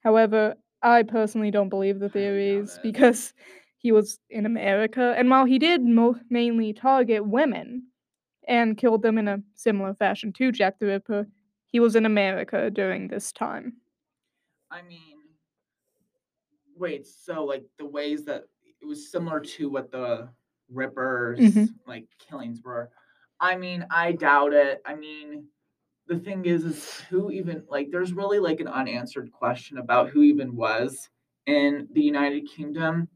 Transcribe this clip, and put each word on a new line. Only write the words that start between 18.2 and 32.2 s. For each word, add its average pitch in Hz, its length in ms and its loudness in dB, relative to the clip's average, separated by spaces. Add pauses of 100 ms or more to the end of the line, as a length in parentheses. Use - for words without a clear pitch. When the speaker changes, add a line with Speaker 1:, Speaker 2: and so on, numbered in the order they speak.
Speaker 2:
that - 180 -8 (380)
it 151 40 -16
was 147 240 -14
similar 165 300 -6
to 143 300 -8
what 131 200 -8
the 120 380 -6 (400)
Ripper's 127 720 -4
Speaker 1:
Mm-hmm. 214 260 6 (220)
Speaker 2:
like, 117 200 -16 (120)
killings 117 440 -14
were. 120 280 -10 (500)
I 180 160 0
mean, 180 340 -8
I 170 220 0
doubt 143 400 2
it. 139 320 2
I 143 100 -10
mean, 151 500 -16 (640)
the 170 120 -4
thing 190 260 -8
is, 170 200 2
is - 440 -10
who 190 220 -2
even, 170 380 -8
like, 143 220 -6
there's 180 220 -4
really, 202 280 0
like, 165 200 0
an - 80 -6
unanswered 123 640 -6
question 127 460 -6
about 120 320 2
who 147 120 6
even 135 340 4
was 113 520 -4 (380)
in 143 460 2
the 151 100 2
United 143 460 0